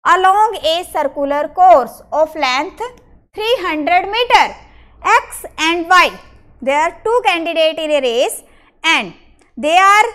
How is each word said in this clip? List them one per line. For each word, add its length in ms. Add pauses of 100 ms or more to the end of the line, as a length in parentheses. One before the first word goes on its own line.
(140)
along 480
a 300
circular 560
course 540 (100)
of 240
length 440 (540)
three 220 (100)
hundred 500
meter. 300 (560)
X 420 (140)
and 300
Y, 320 (420)
they 220
are 180
two 220
candidates 560
in 100
a 100
race 440 (400)
and 280 (440)
they 200
are 280 (100)